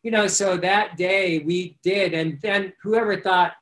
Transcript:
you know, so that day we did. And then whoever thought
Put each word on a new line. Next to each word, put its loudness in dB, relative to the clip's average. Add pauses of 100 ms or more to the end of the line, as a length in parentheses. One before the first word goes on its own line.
you -4
know, 2
so 0
that 0
day 0
we -4
did. 0
And -4
then -2 (100)
whoever 0
thought 2